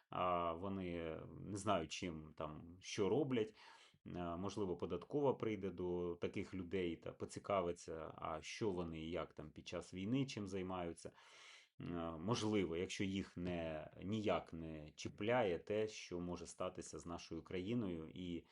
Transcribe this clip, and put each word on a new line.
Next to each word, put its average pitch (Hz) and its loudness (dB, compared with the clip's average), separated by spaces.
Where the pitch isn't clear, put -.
а, 87 4
вони 87 0
не 92 -4
знають, 92 4
чим 78 -4
там, 78 -6
що 98 4
роблять. 123 4
Е, 87 -2
можливо, 95 0
податкова 117 2
прийде 101 0
до 87 0
таких 95 -2
людей 90 0
та - -6
поцікавиться, 87 -2
а 82 -4
що - 0
вони 82 0
і 80 -4
як 80 -2
там 76 -10
під - -14
час 85 -6
війни, 120 2
чим 104 -4
займаються. 92 -2
Е, - -8
можливо, 101 4
якщо 92 0
їх 95 0
не, 82 -2
ніяк 98 2
не 80 -8
чіпляє 104 2
те, 107 2
що - -6
може 87 -2
статися 85 -6
з 78 -10
нашою 82 -6
країною, 90 0
і 87 -4